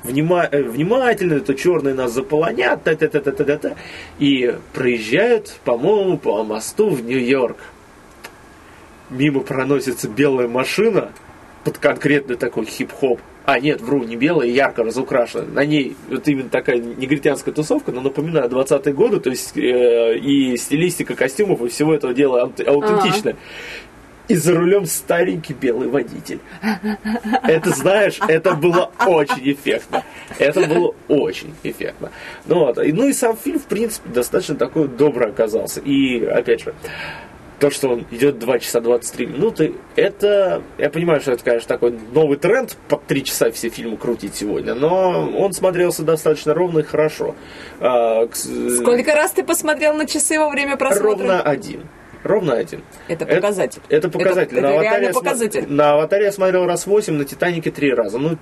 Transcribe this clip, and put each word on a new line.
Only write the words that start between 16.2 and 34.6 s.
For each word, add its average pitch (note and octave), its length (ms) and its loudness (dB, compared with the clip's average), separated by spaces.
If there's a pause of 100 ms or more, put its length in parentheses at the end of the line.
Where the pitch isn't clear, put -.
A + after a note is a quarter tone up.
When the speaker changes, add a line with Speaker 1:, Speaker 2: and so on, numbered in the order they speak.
Speaker 1:
именно C3 200 0
такая B2 300 0
негритянская B2+ 720 -2
тусовка, D#3+ 400 -2
но, B2+ 80 -6
напоминаю, C#3+ 480 0
двадцатые C#3 460 0
годы, G3 260 2
то - 80 -4
есть, - 300 -6
э, A#2 580 4
и C3 400 2
стилистика C#3+ 580 -2
костюмов, C3+ 460 0
и A#2+ 80 -2
всего D3+ 260 0
этого C3 200 0
дела C3 260 4
аут-, - 260 -2
аутентичная. F#4+ 680 2
Speaker 2:
Ага. - 60 -18 (880)
Speaker 1:
И - 80 4
за D#3+ 180 2
рулем F3 320 4
старенький F3 680 -2
белый B2 360 -2
водитель. - 520 -4 (1040)
Это, D#3+ 280 2
знаешь, F3 560 2
это E3 280 2
было E3+ 360 2 (160)
очень C#3+ 460 2
эффектно. - 520 -4 (340)
Это D3 280 2
было E3+ 280 2 (140)
очень - 440 0 (100)
эффектно. - 480 -8 (360)
Ну E3 140 2
вот. B2+ 180 2
И, D3 140 2
ну A3 160 2
и C4+ 40 2
сам A3+ 240 0
фильм, D4+ 220 -4
в - 80 -10
принципе, G#3+ 420 -4
достаточно - 460 -2
такой C#3 340 0